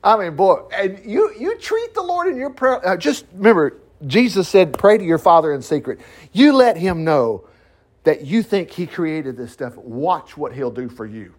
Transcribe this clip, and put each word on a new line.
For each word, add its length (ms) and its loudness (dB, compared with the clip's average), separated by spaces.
I 120 6
mean, 200 -6
boy, 260 4
and 320 -4
you, 320 -2
you 220 -6
treat 360 -6
the 80 -6
Lord 260 -4
in 80 -4
your 140 -8
prayer. 360 -2
Uh, 100 0
just 360 -4
remember, 460 2
Jesus 420 0
said, 300 2
"Pray 180 6
to 80 -4
your 140 0
Father 340 4
in 80 -4
secret." 380 -6
You 200 6
let 240 4
him 260 -4
know 460 0
that 200 0
you 200 0
think 260 -4
he 160 -8
created 500 -6
this 140 -12
stuff. 260 -12
Watch 600 -6
what 160 -10
he'll 180 -6
do 180 -10
for 160 -14
you. 340 -16